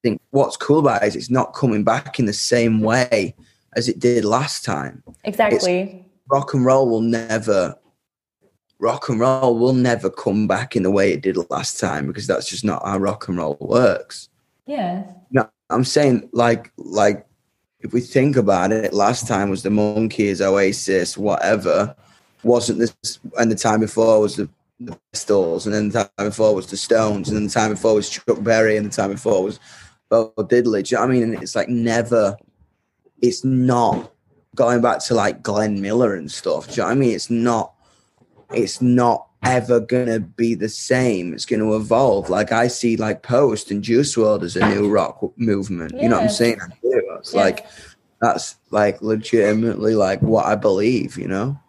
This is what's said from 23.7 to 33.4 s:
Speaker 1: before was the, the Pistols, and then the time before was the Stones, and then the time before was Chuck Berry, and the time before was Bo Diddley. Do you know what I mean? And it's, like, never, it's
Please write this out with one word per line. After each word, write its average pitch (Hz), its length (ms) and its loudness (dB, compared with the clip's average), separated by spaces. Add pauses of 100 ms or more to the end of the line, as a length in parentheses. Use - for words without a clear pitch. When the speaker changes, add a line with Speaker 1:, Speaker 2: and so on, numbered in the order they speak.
Speaker 1:
before 110 400 2
was 104 160 0
the, 95 140 -6 (320)
the 110 160 -16 (160)
Pistols, 87 520 0
and 104 80 -4
then 107 160 0
the 101 280 -2
time 101 100 -2
before 107 260 2
was 92 140 -4
the - 100 -12
Stones, 107 520 0
and 107 80 -2
then 104 80 -2
the 101 80 -4
time 110 180 0
before 107 240 2
was 104 140 0
Chuck - 340 -2
Berry, 110 320 2
and 104 100 -2
the 101 40 -6
time 98 220 -2
before 101 320 0
was 107 160 -6 (500)
Bo 110 280 2
Diddley. 110 460 2
Do - 120 -2
you - 20 0
know 113 100 2
what - 20 0
I 131 40 2
mean? 123 100 2
And 113 200 -4
it's, - 120 -10
like, 110 140 -2
never, 117 680 0 (840)
it's 120 220 0